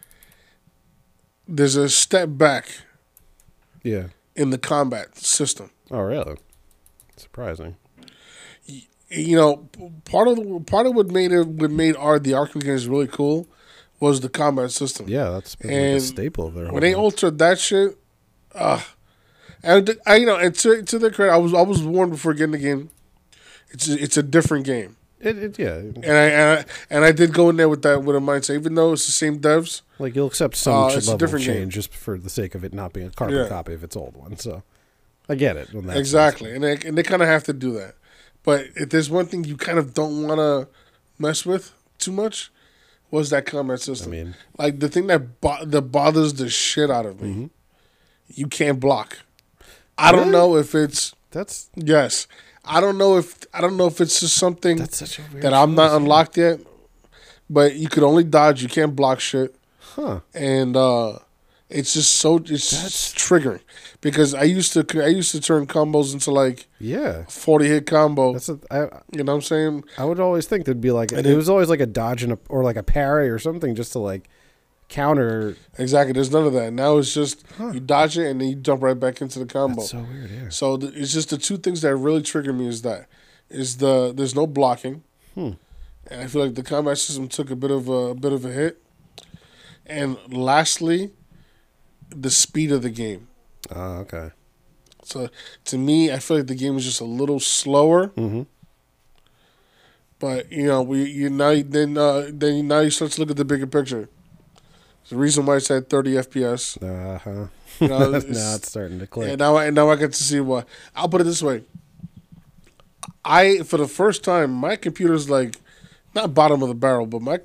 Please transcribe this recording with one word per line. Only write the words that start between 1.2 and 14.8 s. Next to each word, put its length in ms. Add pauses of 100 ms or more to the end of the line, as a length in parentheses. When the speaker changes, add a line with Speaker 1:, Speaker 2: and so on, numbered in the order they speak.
Speaker 1:
there's 300
a 120
step 440
back 460 (1040)
Speaker 2:
Yeah. 260 (280)
Speaker 1:
in 140
the 80
combat 600
system. 520 (200)
Speaker 2:
Oh, 100
really? 360 (800)
Surprising. 600 (920)
Speaker 1:
Y-, 180 (240)
you 260
know, 360
p-, 180 (140)
part 240
of 80
the, 300
part 200
of 80
what 140
made 240
it, 140
what 240
made 260
our, 220
the 140
Arkham 300
games 260
really 200
cool 380 (540)
was 200
the 80
combat 420
system. 380